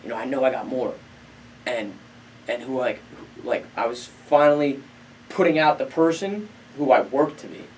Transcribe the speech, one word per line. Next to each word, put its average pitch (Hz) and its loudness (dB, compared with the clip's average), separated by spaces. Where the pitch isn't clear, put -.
You - -14
know, 117 -6
I 117 -8
know 131 -2
I 131 4
got - -6
more. 123 -4
And, 107 -6
and 117 -6
who, 131 -6
like, 123 -2
who, - -16
like, 120 -2
I 123 -4
was 120 -6
finally 147 2
putting 165 2
out 151 4
the 131 -4
person 196 0
who 139 2
I - 8
worked 139 -2
to - -16
be. - -16